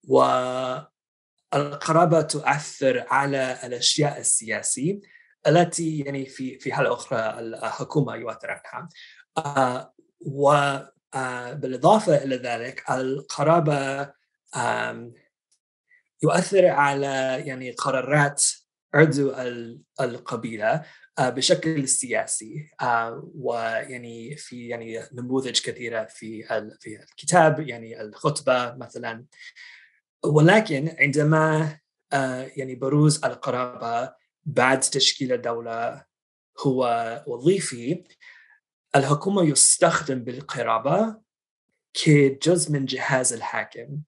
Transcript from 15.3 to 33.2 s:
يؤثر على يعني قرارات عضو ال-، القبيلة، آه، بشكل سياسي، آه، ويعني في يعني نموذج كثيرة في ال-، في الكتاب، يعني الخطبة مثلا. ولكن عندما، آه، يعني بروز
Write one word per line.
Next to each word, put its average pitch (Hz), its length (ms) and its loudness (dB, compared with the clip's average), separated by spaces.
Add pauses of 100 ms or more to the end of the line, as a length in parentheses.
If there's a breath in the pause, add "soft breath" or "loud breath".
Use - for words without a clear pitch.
يؤثر 180 440 4
على 139 800 2
يعني 131 240 -8
قرارات 139 760 0 (500)
عضو 143 360 6
ال-، 123 500 -8 (200)
القبيلة، 120 840 -4 (340 loud breath)
آه، 131 100 2
بشكل 135 600 0
سياسي، 113 840 -4 (120)
آه، 117 520 -2
ويعني 117 1000 -6
في 123 320 -14
يعني 113 320 -8 (120)
نموذج 123 480 -2
كثيرة 117 440 -8
في 110 520 -10
ال-، 107 240 -8
في 107 220 -16
الكتاب، 156 580 2
يعني 113 400 -12
الخطبة 123 720 -2
مثلا. 120 500 -12 (1000 loud breath)
ولكن 165 760 4
عندما، 156 800 2 (340)
آه، 131 440 -4
يعني 131 180 -8
بروز 147 500 2